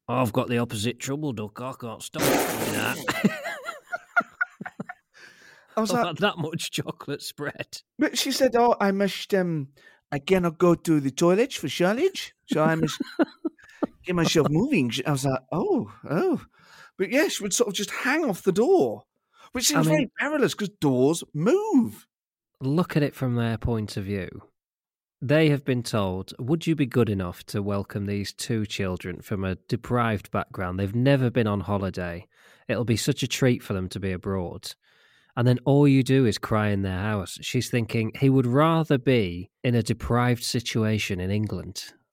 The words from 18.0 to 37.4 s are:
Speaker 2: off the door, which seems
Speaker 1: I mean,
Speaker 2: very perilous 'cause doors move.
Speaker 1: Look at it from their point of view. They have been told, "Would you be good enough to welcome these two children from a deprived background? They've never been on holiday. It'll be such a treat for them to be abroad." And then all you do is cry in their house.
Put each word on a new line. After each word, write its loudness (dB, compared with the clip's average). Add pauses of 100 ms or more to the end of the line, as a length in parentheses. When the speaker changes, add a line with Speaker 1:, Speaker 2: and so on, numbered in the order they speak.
Speaker 2:
off -2
the 2
door, 2 (500)
which -2
seems 2
Speaker 1:
I 4
mean, 6
Speaker 2:
very 0
perilous 2
'cause -6 (100)
doors 2 (100)
move. 2 (560)
Speaker 1:
Look 0
at 4
it -2
from -2
their 0
point -4
of -4
view. -4 (960)
They 4
have 0
been 0
told, -2
"Would -2
you 2
be 0
good 2
enough -4
to -4
welcome -4
these -4
two -4
children -6
from -4
a -2
deprived -2
background? -6
They've 0
never 4
been 2
on 0
holiday. -4 (400)
It'll -2
be 2
such -2
a -2
treat 2
for -6
them -2
to -8
be -4
abroad." -6 (600)
And 4
then 6
all 6
you 6
do 4
is 2
cry 0
in 0
their -2
house. -4